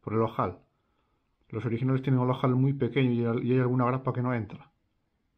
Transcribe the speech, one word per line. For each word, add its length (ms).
por 120
el 100
ojal. 340
Los 160
originales 360
tienen 180
el 120
ojal 240
muy 180
pequeño 380
y, 360
y 60
hay 60
alguna 260
grapa 260
que 120
no 100
entra. 380